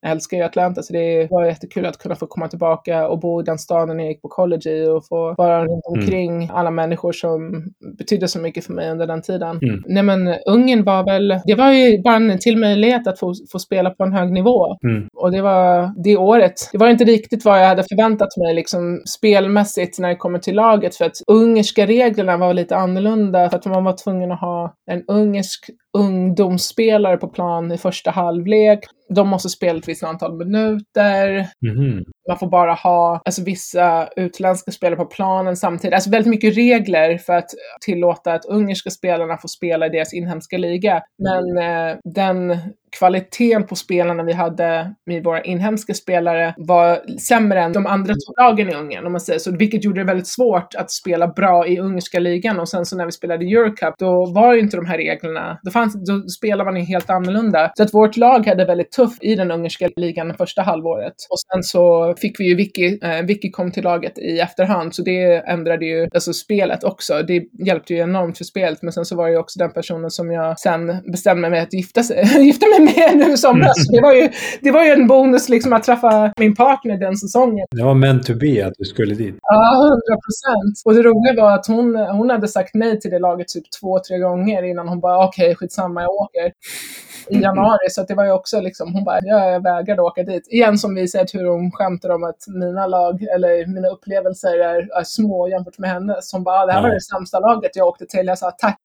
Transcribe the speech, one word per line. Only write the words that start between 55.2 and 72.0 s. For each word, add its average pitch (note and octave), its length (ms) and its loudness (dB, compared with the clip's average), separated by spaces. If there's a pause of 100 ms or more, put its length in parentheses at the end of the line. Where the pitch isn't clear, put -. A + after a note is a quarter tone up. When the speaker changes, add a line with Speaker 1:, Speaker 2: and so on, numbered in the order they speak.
Speaker 1:
då F#3 80 -8
fanns, G#3+ 360 -2
då G3 220 -4
spelade G3 420 -4
man F#3 100 -4
ju E3+ 60 -6
helt F3+ 240 -4
annorlunda. F#3 640 0
Så - 80 2
att G#3 120 0
vårt G#3+ 220 4
lag A#3 300 4
hade F#3+ 180 2
väldigt F3 280 -2
tufft A#3+ 320 0
i A3 100 0
den F#3 160 -2
ungerska E3+ 460 -4
ligan E3 320 -6
det E3 60 -8
första F3+ 280 -4
halvåret. F3 520 -4 (160)
Och - 100 -8 (120)
sen F#3 100 -4
så F3 560 2
fick - 220 -6
vi G3 40 -2
ju F3+ 100 4
Vicky, F#3+ 480 -2
eh, E3+ 240 -4
Vicky G3+ 240 -4
kom F3+ 220 -8
till G3+ 120 -8
laget F3 340 -4
i E3 220 -6
efterhand, F3+ 540 -2
så F#3 80 -8
det F3+ 320 2 (140)
ändrade E3 380 -2
ju, E3 280 -2
alltså, E3+ 180 -2
spelet G3 520 -2
också. D#3+ 380 -4
Det F3 200 -2 (240)
hjälpte F3 280 -2
ju E3+ 60 -2
enormt F3 380 -4
för F3 60 -14
spelet, E3+ 380 -6
men E3+ 100 -8
sen E3+ 120 -6
så F3 120 -8
var E3+ 100 -2
det E3 60 0
ju E3 60 2
också E3 200 -8
den E3+ 140 -2
personen E3 380 -8
som E3+ 200 -8
jag E3 300 -4
sen E3+ 360 -2 (160)
bestämde F3 380 0
mig E3+ 100 0
att E3+ 140 -6
gifta F#3+ 280 -2